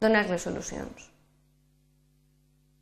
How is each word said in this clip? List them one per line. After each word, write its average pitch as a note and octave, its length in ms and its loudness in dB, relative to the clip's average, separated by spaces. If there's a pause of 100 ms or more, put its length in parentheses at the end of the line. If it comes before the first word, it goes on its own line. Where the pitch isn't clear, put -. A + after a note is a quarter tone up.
donar A3 260 4
les F3 140 -2
solucions. - 640 -10 (1800)